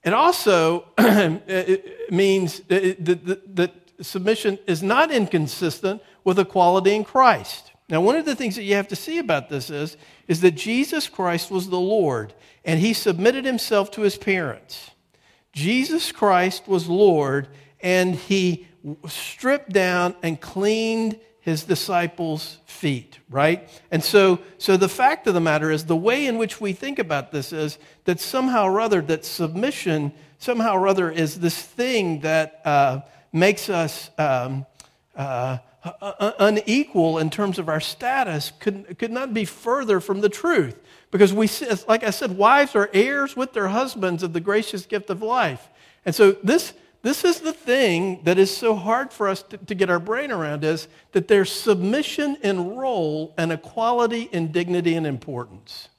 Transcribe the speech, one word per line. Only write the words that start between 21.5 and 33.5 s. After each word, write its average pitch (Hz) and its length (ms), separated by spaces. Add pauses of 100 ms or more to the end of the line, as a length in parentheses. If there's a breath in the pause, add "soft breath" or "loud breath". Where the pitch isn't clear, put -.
disciples' 170 1040
feet, - 540 (100)
right? 156 380 (240 loud breath)
And 165 100
so, 190 380 (180 loud breath)
so 190 180
the 185 120
fact 277 400
of 190 60
the 175 60
matter 156 300
is, 156 140
the 165 120
way 240 300
in 226 120
which 220 220
we 202 120
think 269 260
about 160 320
this 143 220
is 156 260 (260 soft breath)
that 175 140
somehow 254 460
or 190 160
other, 208 220
that 156 220
submission 165 880 (260 soft breath)
somehow 226 360
or 190 140
other 190 200
is 160 300
this 170 240
thing 208 580
that, 156 440
uh, 139 360 (320 soft breath)
makes 196 360